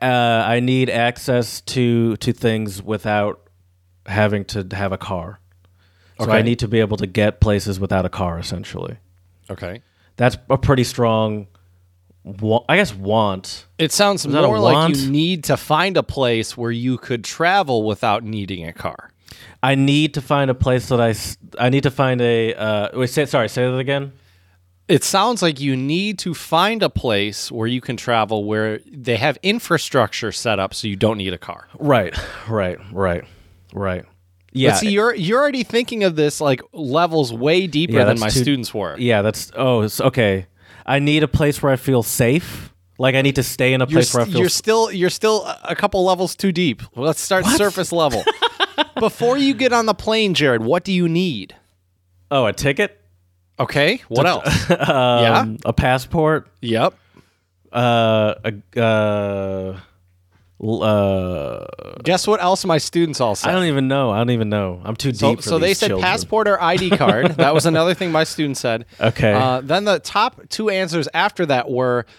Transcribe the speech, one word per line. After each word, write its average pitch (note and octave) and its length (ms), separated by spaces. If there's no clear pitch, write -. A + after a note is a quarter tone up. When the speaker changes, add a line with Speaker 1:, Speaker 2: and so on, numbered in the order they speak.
Speaker 1:
I A#2+ 580
need B2+ 300
access A#2+ 720
to, A#2 560
to A#2+ 160
things A2 480
without G#2 580
having G2+ 380
to G2+ 280
have G2 180
a F#2+ 60
car. F#2 420
So A2 120
I A2 80
Speaker 2:
Okay. A2 40
Speaker 1:
need A#2+ 160
to A#2+ 80
be A2+ 120
able G#2+ 180
to G2 100
get G#2 320
places G2+ 400
without F#2+ 260
a F2+ 40
car, F2+ 300
essentially. F2+ 580
Speaker 2:
Okay. F#2+ 320
Speaker 1:
That's B2 200
a C3+ 80
pretty C3 260
strong A2 640
wa-, G#2+ 460
I D#3 80
guess, F3 160
want. G2 720
Speaker 2:
It D#3+ 140
sounds G3+ 340
Speaker 1:
Is D3 60
that D3 120
a C#3+ 40
Speaker 2:
more - 120
like A#2 140
Speaker 1:
want? D#3 240
Speaker 2:
you C3+ 120
need D#3+ 360
to C3+ 120
find E3+ 400
a C#3 60
place A#2 540
where A#2 140
you A#2+ 260
could A#2 260
travel E3 600
without G#2+ 400
needing G2 420
a E2+ 80
car. - 380
Speaker 1:
I C3+ 120
need C#3+ 380
to D3 80
find C#3 300
a - 20
place B2+ 360
that B2 120
I A#2 100
s-, - 260
I B2 100
need C#3 140
to C#3+ 80
find C3 300
a, A#2 320
uh, G#2+ 360
wait, B2+ 100
say, D3+ 160
sorry, A#2+ 240
say B2 200
that B2+ 80
again. C#3 340
Speaker 2:
It D#3 160
sounds G#3 380
like D#3+ 180
you C3+ 160
need F3 440
to F3 140
find G3 500
a D#3 60
place G#2 640
where A2+ 160
you B2 140
can B2 160
travel A2 480
where G#2+ 340
they B2 240
have B2 260
infrastructure D3 880
set G#2+ 280
up F#2+ 140
so - 140
you G2+ 100
don't A2 200
need F#2+ 160
a E2+ 40
car. - 300
Speaker 1:
Right, A#2+ 340
right, G2 300
right, F2+ 320
right. F#2+ 320
Yeah. C3 200
Speaker 2:
But G3+ 60
see, G#3+ 140
you're, A3 240
you're G#3 260
already C#4 220
thinking A#3 400
of F3 120
this, D3+ 240
like, C#3 220
levels D#3 600
way D#3 320
deeper C#3+ 280
Speaker 1:
Yeah, A2+ 60
Speaker 2:
than - 80
Speaker 1:
that's A2+ 40
Speaker 2:
my G#2+ 80
Speaker 1:
too B2+ 120
Speaker 2:
students B2+ 320
were. F#2 260
Speaker 1:
Yeah, A#2+ 240
that's, - 320
oh, B2 260
it's, G#2 180
okay. G2+ 460
I C3+ 140
need D3 240
a D#3 60
place D3 340
where C#3+ 80
I C3 60
feel B2 260
safe. - 680
Like, C3 160
I C3+ 80
need C3+ 120
to C3 80
stay C3 300
in C3 80
a B2+ 40
Speaker 2:
You're C#3 160
Speaker 1:
place - 120
where B2 80
I A#2 40
Speaker 2:
s-, G#2+ 60
Speaker 1:
feel - 80
Speaker 2:
you're F#3 80
Speaker 1:
s- - 60
Speaker 2:
still, A3 380
you're F3+ 180
still A3 360
a, E3 140
a E3+ 60
couple G3 300
levels F#3 300
too G3 160
deep. E3 320
Let's D3+ 260
start F#3 240
Speaker 1:
What? B3 120
Speaker 2:
surface G3 340
level. D3 380
Speaker 1:
<laughs> - 720
Speaker 2:
Before A#3+ 400
you C#4 160
get B3+ 180
on A#3 140
the G#3+ 80
plane, G#3+ 400
Jared, C3 260
what D3 220
do G3 80
you F3 180
need? E3 460
Speaker 1:
Oh, C3+ 160
a G2+ 80
ticket? D3 460
Speaker 2:
Okay, D3 480
what A#2+ 160
Speaker 1:
To- E3+ 60
Speaker 2:
else? - 400
Speaker 1:
<laughs> - 20
um, F3 60
Speaker 2:
Yeah? B2 580
Speaker 1:
a A#2 80
passport? C#3+ 760
Speaker 2:
Yep. A#2+ 320
Speaker 1:
Uh, A2+ 640
a, B2 60
uh, G2+ 960
l-, A2 200
uh, F#2 840
Speaker 2:
Guess F3 240
what G#3 140
else F3+ 240
my E3 120
students E3 440
all A2 140
said? - 140
Speaker 1:
I E3+ 40
don't F#3 120
even C#3 220
know. C3+ 240
I G2+ 80
don't A#2+ 120
even A2+ 180
know. F#2+ 340
I'm A2 120
too C3 180
Speaker 2:
So, A#2 180
Speaker 1:
deep - 120
for - 60
Speaker 2:
so D#3+ 100
they E3 100
Speaker 1:
these G3 100
Speaker 2:
said G#3+ 100
Speaker 1:
children. F#3 200
Speaker 2:
passport G#3 380
or G3+ 140
I E3+ 160
D F#3 120
card. D#3 460
Speaker 1:
<laughs> - 80
Speaker 2:
That C#3+ 100
was D#3 120
another E3 280
thing F3 180
my D#3+ 120
students D3+ 360
said. A#2 260
Speaker 1:
Okay. A2 340
Speaker 2:
Uh, B2+ 280
then D#3+ 240
the F#3+ 140
top - 500
two A3 200
answers F3 440
after F3+ 340
that B2+ 220
were B2 360